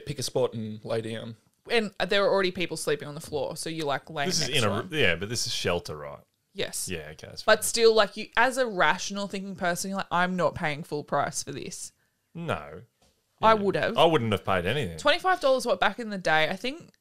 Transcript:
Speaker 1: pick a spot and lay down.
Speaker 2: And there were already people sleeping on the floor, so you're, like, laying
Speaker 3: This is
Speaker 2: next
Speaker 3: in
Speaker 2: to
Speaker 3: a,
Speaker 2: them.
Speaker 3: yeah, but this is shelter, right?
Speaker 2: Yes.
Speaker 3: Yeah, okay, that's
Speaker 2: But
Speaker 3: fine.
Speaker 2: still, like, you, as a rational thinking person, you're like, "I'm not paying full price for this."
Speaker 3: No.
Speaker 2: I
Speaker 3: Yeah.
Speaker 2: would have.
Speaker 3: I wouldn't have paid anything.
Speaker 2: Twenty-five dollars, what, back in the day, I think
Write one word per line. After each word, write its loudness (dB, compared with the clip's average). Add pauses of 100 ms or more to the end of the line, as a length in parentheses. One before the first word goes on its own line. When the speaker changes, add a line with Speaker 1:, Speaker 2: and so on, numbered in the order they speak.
Speaker 1:
pick -8
a -6
spot 0
and -8
lay -2
down. -10 (340)
Speaker 2:
And 2 (160)
there 4
were 4
already 2
people -6
sleeping -2
on -12
the -12
floor, -4
so -8
you're, -6
like, -2
laying -2
Speaker 3:
This 0
is -2
Speaker 2:
next 0
Speaker 3:
in 4
Speaker 2:
to 2
Speaker 3:
a, -2
Speaker 2:
them. -10
Speaker 3:
yeah, 4
but -6
this -2
is -4
shelter, -2
right? -12 (380)
Speaker 2:
Yes. -6
Speaker 3:
Yeah, -8
okay, -16
that's -12
Speaker 2:
But 4
Speaker 3:
fine. -6
Speaker 2:
still, 6
like, 4
you, -8 (100)
as 4
a 2
rational 0
thinking -8
person, -2
you're -4
like, -6
"I'm 2
not 2
paying -4
full -6
price -2
for -10
this." -12 (420)
Speaker 3:
No. -6 (600)
Speaker 2:
I 8
Speaker 3:
Yeah. 8
Speaker 2:
would 0
have. 0
Speaker 3:
I 8
wouldn't 4
have 2
paid 2
anything. -2
Speaker 2:
Twenty-five 2
dollars, 2
what, 0
back 2
in -6
the -4
day, 4
I -2
think -8 (120)